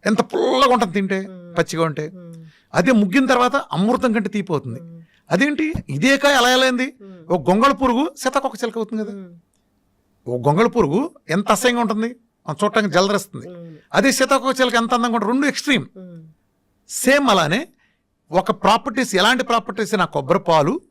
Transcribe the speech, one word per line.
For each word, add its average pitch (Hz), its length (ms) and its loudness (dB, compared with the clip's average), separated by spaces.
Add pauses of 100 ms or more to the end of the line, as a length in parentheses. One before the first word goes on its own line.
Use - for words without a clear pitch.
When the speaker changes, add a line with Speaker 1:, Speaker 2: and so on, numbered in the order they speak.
Speaker 1:
ఎంత 214 160 0
పుల్లగా 247 520 2
ఉంటుంది 226 200 0
తింటే, 190 280 -2
Speaker 2:
మ్మ్. 180 340 -18
Speaker 1:
పచ్చిగా 165 300 -2
ఉంటే. 156 300 -6
Speaker 2:
మ్మ్. 170 180 -20 (420)
Speaker 1:
అదే 185 180 4
ముగ్గిన 208 340 2
తర్వాత 247 300 2 (160)
అమృతం 226 400 0
కంటే 208 160 -2
తీపి 196 240 -4
అవుతుంది. 131 280 -6
Speaker 2:
మ్మ్. - 220 -20 (280)
Speaker 1:
అదేంటి 302 440 0 (140)
ఇదే 208 280 2
కాయ 277 180 2
అలా 247 180 4
ఎలా 262 100 2
అయింది? 254 240 0 (140)
Speaker 2:
మ్మ్. 196 120 -20 (180)
Speaker 1:
ఒక 175 200 0
గొంగళ 226 220 4
పురుగు 262 460 0
సీతాకోక 262 360 -2
చిలక 233 220 -6
అవుతుంది 220 280 -6
కదా. 208 80 -12
Speaker 2:
మ్మ్. 190 180 -16 (960)
Speaker 1:
ఒక 123 220 -2
గొంగళ 185 180 4
పురుగు 220 440 0 (200)
ఎంత 196 220 -2
అసహ్యంగా 240 280 2
ఉంటుంది, 220 280 -2 (380)
మనం 151 180 -8
చూడటానికి 208 300 0
జలదరిస్తుంది. 190 540 0
Speaker 2:
మ్మ్. 170 280 -20 (180)
Speaker 1:
అదే 247 180 2
సీతాకోక 262 480 0
చిలక 247 140 0
ఎంత 233 200 0
అందంగా 233 200 0
ఉంటుంది, 226 180 0
రెండు 277 140 0
ఎక్స్‌ట్రీమ్. 254 400 -2 (100)
Speaker 2:
మ్మ్. 180 240 -20 (680)
Speaker 1:
సేమ్ 269 400 2
అలానే 180 300 2 (680)
ఒక 185 200 0
ప్రాపర్టీస్, 226 640 0
ఎలాంటి 226 300 2
ప్రాపర్టీస్? 220 500 -2
నా 185 100 2
కొబ్బరి 143 340 -2
పాలు 160 360 2 (160)